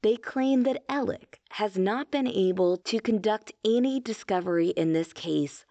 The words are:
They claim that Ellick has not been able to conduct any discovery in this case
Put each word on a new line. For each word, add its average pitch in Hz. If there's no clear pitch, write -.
They 220
claim 262
that 262
Ellick -
has 202
not 196
been 269
able 185
to -
conduct 214
any 254
discovery 180
in 165
this 160
case 151